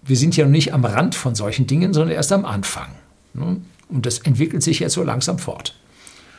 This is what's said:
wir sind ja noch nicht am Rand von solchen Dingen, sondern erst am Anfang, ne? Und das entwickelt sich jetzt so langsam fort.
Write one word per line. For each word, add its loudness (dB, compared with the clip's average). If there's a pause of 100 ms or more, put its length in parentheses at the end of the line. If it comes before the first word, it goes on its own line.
wir 2
sind 2
ja 4
noch 6
nicht 4
am 2
Rand 0
von -4
solchen -2
Dingen, 2
sondern 2
erst 0
am 2
Anfang, -6 (440)
ne? -4 (300)
Und -4
das -4
entwickelt 0
sich 0
jetzt -2
so -2
langsam -2
fort. -10 (640)